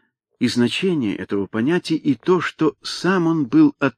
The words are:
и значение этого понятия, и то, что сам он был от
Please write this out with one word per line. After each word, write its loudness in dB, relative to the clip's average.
и -2
значение -2
этого -4
понятия, -2
и 0
то, 0
что -2
сам -2
он 0
был 4
от -2